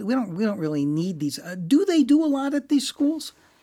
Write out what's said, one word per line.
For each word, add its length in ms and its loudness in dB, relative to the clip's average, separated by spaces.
we 100 -2
don't, 220 -2
we 100 -2
don't 140 -2
really 260 -2
need 360 -2
these." 180 -4
Uh, 160 -12
do 320 2
they 160 4
do 200 4
a 60 2
lot 240 0
at 160 -4
these 180 2
schools? 460 -2